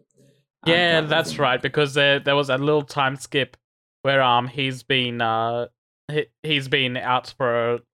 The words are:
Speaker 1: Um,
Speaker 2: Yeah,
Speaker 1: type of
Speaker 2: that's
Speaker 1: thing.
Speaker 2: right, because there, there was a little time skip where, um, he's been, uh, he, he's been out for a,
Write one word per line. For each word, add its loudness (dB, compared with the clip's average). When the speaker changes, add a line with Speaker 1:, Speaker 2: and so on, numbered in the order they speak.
Speaker 1:
Um, -8
Speaker 2:
Yeah, 2
Speaker 1:
type 2
of -8
Speaker 2:
that's 0
Speaker 1:
thing. -8
Speaker 2:
right, 2
because -2
there, 2
there 0
was 0
a 2
little 2
time -2
skip -4
where, 2
um, 4
he's -6
been, -2
uh, 0
he, -4
he's -2
been 0
out -2
for 0
a, -6